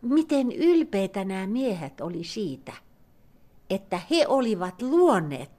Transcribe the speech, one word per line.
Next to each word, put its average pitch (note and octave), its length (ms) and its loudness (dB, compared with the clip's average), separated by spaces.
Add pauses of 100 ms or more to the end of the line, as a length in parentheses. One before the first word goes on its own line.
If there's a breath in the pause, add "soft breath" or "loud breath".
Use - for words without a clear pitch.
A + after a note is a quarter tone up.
miten C#4 500 2
ylpeitä G#3 720 0
nämä F#3+ 220 -6
miehet G3+ 540 -4
oli E3+ 240 -6
siitä, D#3 480 -8 (1000)
että F#3+ 300 -4 (100)
he D#4+ 160 4
olivat A3 560 -2
luoneet G3+ 760 2